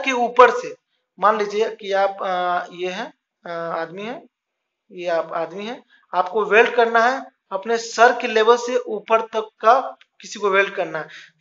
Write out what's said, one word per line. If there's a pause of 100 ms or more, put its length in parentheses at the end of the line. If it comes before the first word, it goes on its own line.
के
ऊपर
से, (440)
मान
लीजिए
कि
आप,
आ,
ये
है, (400)
आ,
आदमी
है, (720)
ये
आप
आदमी
है, (320)
आपको
वेल्ड
करना
है (260)
अपने
सर (100)
के
लेवल
से
ऊपर (120)
तक (100)
का (420)
किसी
को
वेल्ड
करना
है। (340)